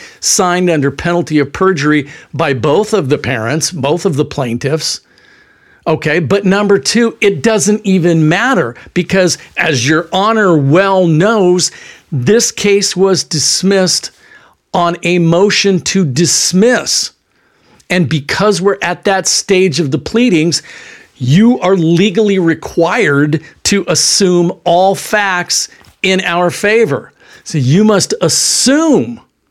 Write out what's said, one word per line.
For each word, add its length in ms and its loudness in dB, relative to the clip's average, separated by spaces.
signed 500 0
under 220 0
penalty 480 -2
of 120 -2
perjury 580 0
by 220 -2
both 400 0
of 160 -2
the 80 0
parents, 540 -4
both 340 -2
of 120 -2
the 80 0
plaintiffs." 760 -6
Okay, 320 0
but 260 0
number 320 2
two, 440 -2
it 200 0
doesn't 420 0
even 460 2
matter 460 0
because, 460 0
as 300 -2
Your 260 0
Honor 420 2
well 520 2
knows, 640 2
this 400 0
case 440 -2
was 280 0
dismissed 880 -2
on 280 0
a 160 0
motion 640 2
to 260 -2
dismiss. 1080 0
And 180 0
because 540 -2
we're 200 0
at 240 -4
that 220 0
stage 520 0
of 120 -2
the 60 -2
pleadings, 640 0
you 420 2
are 160 0
legally 640 2
required 1040 0
to 240 0
assume 760 0
all 320 2
facts 720 -4
in 200 0
our 300 -2
favor. 600 -2
So 140 -6
you 260 4
must 380 2
assume 1000 0